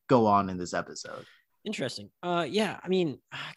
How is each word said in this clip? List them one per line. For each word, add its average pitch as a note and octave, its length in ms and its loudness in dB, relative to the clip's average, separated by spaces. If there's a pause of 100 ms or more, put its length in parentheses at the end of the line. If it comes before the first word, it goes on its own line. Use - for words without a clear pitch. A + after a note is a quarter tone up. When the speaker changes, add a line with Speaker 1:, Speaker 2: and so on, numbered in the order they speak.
Speaker 1:
go A#2 200 6
on G2+ 220 6
in F#2 80 -6
this F2+ 160 -6
episode. - 520 -8 (400)
Speaker 2:
Interesting. B2+ 440 -8 (140)
Uh, F3 260 0
yeah, F#3+ 320 -2
I - 60 -16
mean, F3+ 320 2 (140)
ah, - 240 -10